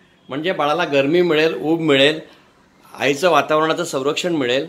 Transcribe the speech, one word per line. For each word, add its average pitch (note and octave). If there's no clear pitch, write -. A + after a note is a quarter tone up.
म्हणजे D#3
बाळाला D#3
गरमी C#3+
मिळेल, D#3+
ऊब D#3+
मिळेल, D3+
आईचं C#3+
वातावरणाचं D#3
संरक्षण D#3+
मिळेल C3+